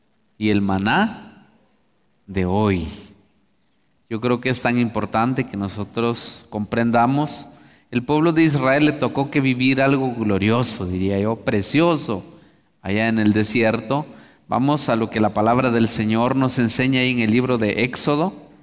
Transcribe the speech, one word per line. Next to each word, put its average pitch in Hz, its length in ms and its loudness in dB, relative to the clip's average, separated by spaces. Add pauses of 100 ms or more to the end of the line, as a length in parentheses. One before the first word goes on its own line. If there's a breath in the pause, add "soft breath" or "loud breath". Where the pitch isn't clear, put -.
(380)
y 107 100 0
el 104 140 2
maná 104 840 -2 (800)
de 95 200 -2
hoy. 95 420 0 (1200)
Yo 113 120 -6
creo 120 200 0
que 127 80 -2
es 123 140 -2
tan 120 160 0
importante 117 680 -2
que 113 140 -10
nosotros 104 920 -6
comprendamos. 117 1000 0 (440 loud breath)
El 120 120 -2
pueblo 151 300 2
de 160 120 4
Israel 143 420 4
le 147 60 4
tocó 139 380 -2
que 143 120 0
vivir 131 400 2
algo 135 320 2
glorioso, 107 720 0
diría 95 340 0
yo, 110 160 0
precioso, 135 1040 -2 (400 loud breath)
allá 107 280 0
en 113 100 0
el 104 160 4
desierto. 113 720 0 (420 loud breath)
Vamos 135 400 0
a 120 80 2
lo 110 120 -2
que 110 120 -2
la 107 120 2
palabra 120 380 2
del 117 180 2
Señor 113 460 0
nos 131 240 0
enseña 127 420 2
ahí 127 120 2
en 123 80 -2
el 110 100 2
libro 123 260 2
de 110 280 0
Éxodo, 147 500 0 (280)